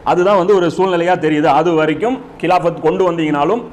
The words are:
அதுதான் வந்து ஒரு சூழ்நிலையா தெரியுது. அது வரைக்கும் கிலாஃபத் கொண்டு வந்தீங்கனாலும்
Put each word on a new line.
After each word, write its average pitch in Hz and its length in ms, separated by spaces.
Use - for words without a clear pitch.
அதுதான் 180 320
வந்து 190 180
ஒரு 175 120
சூழ்நிலையா 180 500
தெரியுது. 151 280
அது 160 280
வரைக்கும் 156 480
கிலாஃபத் 170 400
கொண்டு 175 320
வந்தீங்கனாலும் 160 500